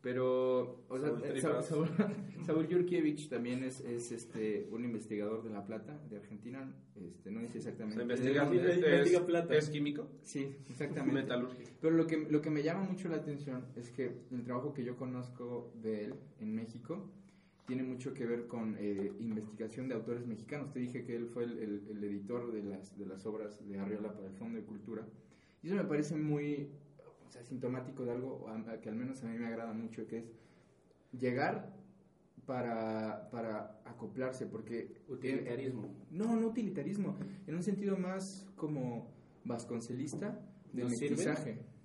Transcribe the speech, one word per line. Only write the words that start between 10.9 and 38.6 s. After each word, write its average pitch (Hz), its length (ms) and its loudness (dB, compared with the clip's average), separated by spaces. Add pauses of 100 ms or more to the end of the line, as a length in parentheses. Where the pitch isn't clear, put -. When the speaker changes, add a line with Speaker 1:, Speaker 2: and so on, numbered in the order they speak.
Speaker 2:
Metalúrgico. - 480 -2 (100)
Speaker 1:
Pero 160 140 8
lo 160 100 8
que, 160 120 4 (120)
lo 151 100 8
que 156 120 2
me 147 100 4
llama 175 220 4
mucho 180 260 0
la 160 60 2
atención 139 500 -2 (100)
es 120 140 -8
que 120 260 -2 (160)
el 123 120 -2
trabajo 135 300 0
que 127 100 -2
yo 123 120 -2
conozco 123 760 -6 (100)
de 107 240 0
él 127 80 -4 (260)
en 107 140 -2
México 120 560 -4 (560)
tiene 127 160 0
mucho 127 320 -2
que 123 140 -2
ver 120 180 0
con, 110 320 -2
eh, 101 420 0
investigación 113 680 -4
de 123 80 0
autores 120 320 -2
mexicanos. 135 440 -6
Te 123 100 -2
dije 120 220 -2
que 120 120 -2
él 117 100 2
fue 120 200 2
el, 117 120 -2
el, 104 320 0
el 104 140 -2
editor 113 480 0
de 107 100 -2
las, 98 340 -6
de 98 120 -6
las 95 180 -8
obras 104 420 -4
de 98 120 -4
Arriola 104 340 -2
para 98 140 -8
el 95 80 -10
Fondo 117 240 -6
de 101 60 -8
Cultura. 104 380 -6 (600)
Y 151 60 -6
eso 202 80 4
me 180 80 4
parece 151 300 4
muy, 147 540 2 (580)
o - 40 -20
sea, 123 120 -14
sintomático 127 640 -2
de 120 60 0
algo 123 360 -4
a, 110 240 -6
a 110 80 -6
que - 100 -8
al 107 60 -4
menos 127 280 -4
a 117 40 -4
mí 113 120 -4
me 117 80 -2
agrada 113 260 -4
mucho, 113 320 -4
que 113 140 -4
es 117 120 -10 (880)
llegar 131 540 2 (720)
para, 113 840 0
para 110 540 -4
acoplarse, 123 600 -4
porque 110 600 -6
Speaker 3:
Utilitarismo. 127 800 -2 (240)
Speaker 1:
No, 220 240 2
no 226 120 4
utilitarismo, 196 720 0 (300)
en 151 80 -2
un 175 80 0
sentido 196 340 2
más 185 480 -4 (100)
como 127 560 -2 (320)